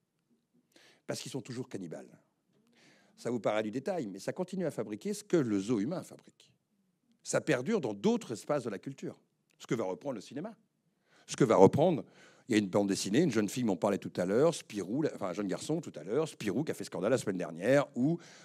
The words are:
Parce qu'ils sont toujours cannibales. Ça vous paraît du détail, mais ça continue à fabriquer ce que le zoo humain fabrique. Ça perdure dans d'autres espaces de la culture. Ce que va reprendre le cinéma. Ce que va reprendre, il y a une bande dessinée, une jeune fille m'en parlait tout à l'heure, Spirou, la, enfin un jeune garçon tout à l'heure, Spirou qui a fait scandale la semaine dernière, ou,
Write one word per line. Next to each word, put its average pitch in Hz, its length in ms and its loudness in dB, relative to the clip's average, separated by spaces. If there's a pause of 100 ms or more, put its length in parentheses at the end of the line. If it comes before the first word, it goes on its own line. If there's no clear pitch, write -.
(1080)
Parce 127 140 -8
qu'ils 143 100 -12
sont 127 120 -8
toujours 123 260 -10
cannibales. 80 400 -12 (1080)
Ça - 140 -6
vous 120 100 -2
paraît 107 240 0
du 107 80 -4
détail, 139 340 -4
mais 98 140 -10
ça 127 120 -6
continue 185 320 -6
à 151 60 0
fabriquer 107 420 -6
ce 202 120 -8
que - 120 0
le 117 220 4
zoo 104 220 0
humain 147 240 -2
fabrique. - 480 -20 (720)
Ça - 160 0
perdure 151 400 0
dans 110 120 -2
d'autres 202 400 0
espaces 139 300 -2
de 117 80 -4
la 98 80 -8
culture. 135 400 -12 (400)
Ce - 80 -18
que - 80 -2
va 110 80 -2
reprendre 95 320 -4
le 101 60 -10
cinéma. 170 340 -10 (720)
Ce - 80 -8
que - 80 4
va 110 140 6
reprendre, 123 480 8 (440)
il 120 40 0
y - 20 2
a 104 40 8
une 104 100 2
bande 101 180 2
dessinée, 98 360 2
une 160 100 2
jeune 104 160 2
fille 127 160 -4
m'en 101 100 2
parlait 98 240 0
tout - 180 -10
à 95 80 0
l'heure, 131 300 4
Spirou, 104 480 -6
la, 139 140 -2
enfin 98 140 -6
un - 20 -6
jeune 101 160 -4
garçon - 320 -4
tout - 160 -12
à 76 80 -14
l'heure, 131 240 -2
Spirou 104 340 -2
qui 160 80 -4
a 101 40 -2
fait 98 100 -10
scandale 92 260 -2
la 127 80 4
semaine 104 200 -2
dernière, 90 480 2 (100)
ou, 156 240 2 (240)